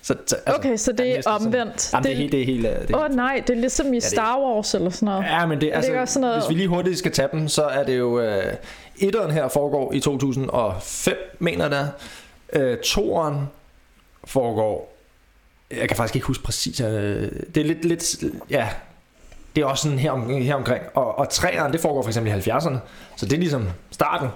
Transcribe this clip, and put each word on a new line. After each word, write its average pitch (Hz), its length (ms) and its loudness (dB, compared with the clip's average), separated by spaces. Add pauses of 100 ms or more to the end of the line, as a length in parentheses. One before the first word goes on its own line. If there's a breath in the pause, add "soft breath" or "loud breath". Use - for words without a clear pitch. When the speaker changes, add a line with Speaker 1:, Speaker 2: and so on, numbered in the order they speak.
Speaker 1:
Så, 131 120 0 (100)
så, - 100 0
altså, - 240 0
Speaker 2:
Okay, 247 180 0
så 247 140 0
det 220 80 -2
er 254 160 2
Speaker 1:
næsten - 80 -2
sådan 214 240 0
Speaker 2:
omvendt. 226 460 -2
Speaker 1:
Jamen, 127 100 2
det - 80 2
er 131 40 0
Speaker 2:
Det - 20 -2
Speaker 1:
helt, 139 140 0
det 139 100 2
er 120 40 0
helt, 120 220 0
øh, - 200 0
det - 80 2
er - 20 2
Speaker 2:
Åh, 302 180 0
nej, 254 320 0
det 247 80 4
er 233 40 0
ligesom 262 280 2
i - 20 2
Speaker 1:
Ja, 254 60 2
det 233 80 0
Speaker 2:
Star 226 380 0
Wars 226 320 0
eller 180 160 2
sådan 180 160 0
noget. 196 180 0
Speaker 1:
Ja, 165 220 2
men 151 160 2
det, 156 60 2
Speaker 2:
Er - 20 2
det 147 60 -2
Speaker 1:
altså, 254 160 2
Speaker 2:
ikke 254 100 2
også 254 120 -2
sådan 277 140 2
noget? 226 160 2
Speaker 1:
hvis 180 60 0
vi 160 60 2
lige 190 120 2
hurtigt 175 300 2
skal - 140 -2
tage 139 200 2
dem, 156 160 -2
så 151 160 2
er 139 200 0
det 131 140 2
jo, 120 220 2
øh, 104 340 0 (460 loud breath)
etteren 196 320 2
her 151 160 0
foregår 143 460 0
i 143 60 2
to 139 180 2
tusind 131 320 0
og 107 320 0
fem, - 360 -2 (220)
mener 170 240 0
jeg 147 80 0
det 143 80 0
er. 143 80 -2 (720 loud breath)
Øh, 123 180 2
toeren 160 600 0 (880)
foregår, 110 720 -2 (760)
jeg - 160 -2
kan - 100 0
faktisk 113 180 -2
ikke - 120 -2
huske 127 160 -2
præcis, - 380 -4
øh, 113 60 0 (680)
det - 20 4
er 151 80 2
lidt, 160 200 -2
lidt, 170 300 0 (340)
ja, 127 180 0 (880)
det 151 60 4
er 143 40 2
også 135 180 0
sådan 143 160 2
her 147 120 2
om-, 120 180 -2 (120)
her 139 140 2
omkring. 127 280 0 (100)
Og, 127 260 2
og - 100 2
treeren, 170 420 0
det 165 80 0
foregår 143 220 2
for 113 80 0
eksempel 110 180 0
i 104 40 2
halvfjerdserne, 120 480 0 (360 loud breath)
så - 100 -6
det 101 80 2
er 160 60 2
ligesom 143 280 0 (240)
starten. 147 440 0